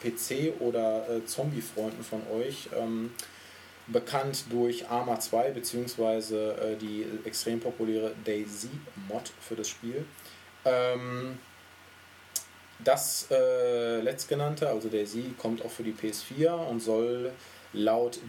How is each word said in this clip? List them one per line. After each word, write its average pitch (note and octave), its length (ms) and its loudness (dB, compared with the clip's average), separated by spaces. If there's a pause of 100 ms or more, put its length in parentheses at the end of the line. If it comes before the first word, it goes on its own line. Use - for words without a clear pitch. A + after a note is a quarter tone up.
P A#2+ 140 -2
C C#3+ 440 0
oder, A2+ 500 2
äh, A2+ 160 0
Zombie-Freunden A2+ 800 -2
von A2 180 -4 (140)
euch, C3 400 -2
ähm, A2+ 380 0 (720)
bekannt C3+ 640 0
durch A#2+ 380 2
Arma A#2+ 300 2
zwei A#2+ 320 4
beziehungsweise, A2+ 1040 0
äh, G#2+ 220 0
die G#2+ 300 -4 (200)
extrem A#2 340 -2
populäre A2 520 0 (140)
daisy G#2 440 -4 (380)
Mod A2 240 -6 (100)
für - 140 -8
das G#2+ 140 -4
Spiel. B2+ 360 -6 (600)
Ähm, B2+ 760 2 (1400)
das, - 480 4
äh, B2 680 4
letztgenannte, D3 680 0
also A2 200 0
daisy, A2 500 0
kommt A2+ 260 -2
auch A#2 60 -8
für - 120 -8
die A2 100 -2
P A2 160 -2
S G#2 120 -4
vier D#3 320 4
und D3 260 -2
soll A#2+ 520 2 (420)
laut A2+ 560 4